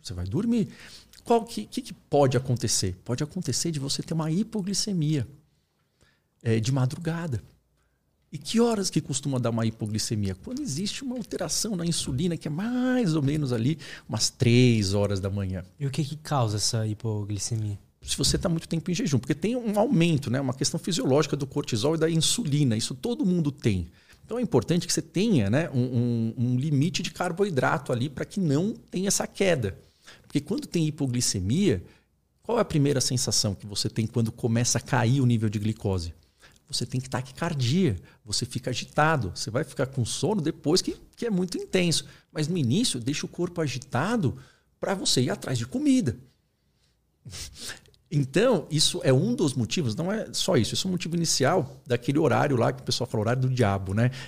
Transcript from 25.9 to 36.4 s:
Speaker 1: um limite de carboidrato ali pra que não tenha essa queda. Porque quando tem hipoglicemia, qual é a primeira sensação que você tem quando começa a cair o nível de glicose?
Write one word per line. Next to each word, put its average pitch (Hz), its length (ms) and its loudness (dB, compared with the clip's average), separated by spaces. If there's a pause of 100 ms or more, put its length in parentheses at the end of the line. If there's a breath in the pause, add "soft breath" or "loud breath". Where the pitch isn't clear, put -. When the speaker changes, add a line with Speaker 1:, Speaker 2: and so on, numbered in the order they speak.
Speaker 1:
um 123 220 0
limite 139 440 0
de - 80 -6
carboidrato 170 840 0
ali 120 180 -2
pra - 160 -8
que - 140 -6
não 175 320 2 (180)
tenha 185 180 -4
essa - 180 0
queda. 170 520 0 (440 loud breath)
Porque - 180 -2
quando 240 260 -6
tem 165 200 0
hipoglicemia, 123 960 0 (600 loud breath)
qual - 160 -2
é - 20 4
a 151 40 4
primeira 143 360 2
sensação 120 540 0
que - 120 -14
você 104 220 -4
tem 110 180 -2
quando 113 260 0
começa 117 460 0
a - 20 -6
cair 127 400 2
o 127 60 4
nível 113 240 4
de 104 80 -2
glicose? 95 560 -2 (540 soft breath)